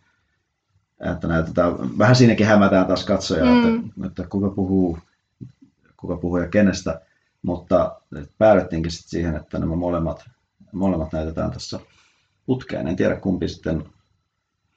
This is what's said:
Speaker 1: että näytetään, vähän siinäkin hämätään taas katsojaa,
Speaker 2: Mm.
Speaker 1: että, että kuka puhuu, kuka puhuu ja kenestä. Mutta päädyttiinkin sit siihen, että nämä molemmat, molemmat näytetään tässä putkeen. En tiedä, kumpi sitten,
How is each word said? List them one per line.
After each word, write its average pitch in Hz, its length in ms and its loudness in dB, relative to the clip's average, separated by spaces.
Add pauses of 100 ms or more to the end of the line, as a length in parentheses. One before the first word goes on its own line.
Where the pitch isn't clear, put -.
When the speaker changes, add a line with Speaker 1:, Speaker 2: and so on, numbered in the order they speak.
(1120)
Speaker 1:
että 85 160 -6
näytetään, 82 680 -2
vähän 117 180 6
siinäkin 110 300 6
hämätään 98 400 4
taas 92 180 -2
katsojaa, 95 500 2
Speaker 2:
Mm. 233 240 4
Speaker 1:
että, 95 280 -10
että 92 220 -10
kuka 98 220 -2
puhuu, 92 480 0 (960)
kuka 90 200 -8
puhuu 87 220 -4
ja 85 100 -2
kenestä. 92 520 2 (420)
Mutta 85 580 -2 (380)
päädyttiinkin 85 540 2
sit - 140 -14
siihen, 85 300 -4
että 76 220 -10
nämä 82 180 -4
molemmat, 87 480 -4 (480)
molemmat 90 400 -2
näytetään 80 380 -6
tässä - 300 -12 (640)
putkeen. 127 420 -4
En 92 80 -4
tiedä, 92 200 0
kumpi 85 320 -2
sitten, 80 360 -6 (920)